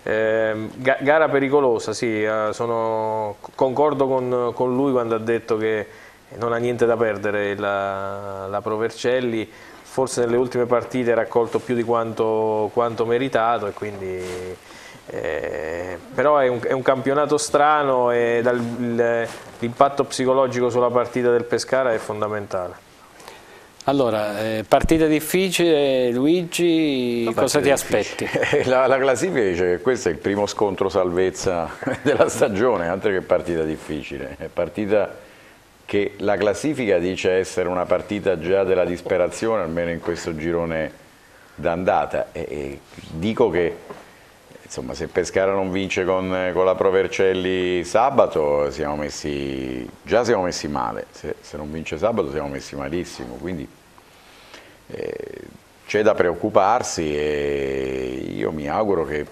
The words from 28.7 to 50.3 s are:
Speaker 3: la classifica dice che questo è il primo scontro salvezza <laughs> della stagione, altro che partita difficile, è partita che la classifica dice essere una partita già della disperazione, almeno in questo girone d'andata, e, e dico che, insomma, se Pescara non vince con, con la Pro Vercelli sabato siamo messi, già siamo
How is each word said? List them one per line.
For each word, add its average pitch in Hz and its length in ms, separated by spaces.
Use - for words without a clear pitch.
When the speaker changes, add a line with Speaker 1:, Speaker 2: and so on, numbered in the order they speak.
Speaker 3:
la 131 120
classifica 135 480
dice 90 320
che - 40
questo 123 280
è - 20
il 76 60
primo 101 280
scontro 98 440
salvezza 90 800
<laughs> - 160
della 135 240
stagione, 110 600
altro 98 220
che 92 100
partita 85 420
difficile, 71 760
è 80 100
partita 98 760
che 101 320
la 101 180
classifica 104 600
dice 90 340
essere 92 380
una 90 160
partita 90 520
già 92 280
della 90 180
disperazione, 90 800
almeno 85 260
in 82 120
questo 85 340
girone 82 560
d'andata, 85 800
e, 82 160
e 69 300
dico 98 400
che, 85 240
insomma, 64 320
se 78 120
Pescara 95 460
non 95 180
vince 95 320
con, 92 480
con 87 140
la 92 100
Pro 95 140
Vercelli 92 960
sabato 82 840
siamo 73 280
messi, 67 920
già 117 240
siamo 107 180